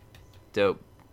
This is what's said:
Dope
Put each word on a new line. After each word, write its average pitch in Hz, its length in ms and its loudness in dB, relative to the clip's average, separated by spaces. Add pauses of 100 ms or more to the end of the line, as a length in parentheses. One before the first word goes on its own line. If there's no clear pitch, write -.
(540)
Dope 98 280 0 (320)